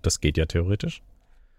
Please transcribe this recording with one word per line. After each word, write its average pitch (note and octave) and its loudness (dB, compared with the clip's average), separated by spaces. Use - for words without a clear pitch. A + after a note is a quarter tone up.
das - 0
geht D2 2
ja D#2+ 2
theoretisch? G2 -2